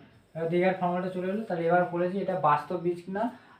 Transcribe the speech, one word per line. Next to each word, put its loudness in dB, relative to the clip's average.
এবার -2
দীঘার 4
ফর্মুলাটা -2
চলে -4
এলো। -2
তাহলে -2
এবার 6
বলেছি 0
এটা -2
বাস্তব 0
বীজ -2
কিনা, -4